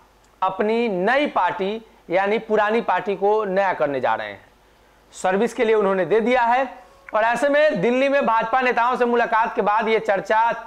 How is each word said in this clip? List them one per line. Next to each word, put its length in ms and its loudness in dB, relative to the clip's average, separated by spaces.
अपनी 480 -2
नई 400 0
पार्टी 520 -2
यानी 300 0
पुरानी 440 0
पार्टी 320 -2
को 300 0
नया 300 0
करने 260 -2
जा 140 0
रहे 120 -6
हैं, 180 -16
सर्विस 400 0
के 120 0
लिए 100 4
उन्होंने 300 2
दे 160 2
दिया 220 2
है। 440 -2
और 160 0
ऐसे 260 2
में 320 2
दिल्ली 280 2
में 160 0
भाजपा 360 0
नेताओं 340 0
से 100 0
मुलाकात 500 0
के 60 -4
बाद 260 0
ये 120 2
चर्चा 520 0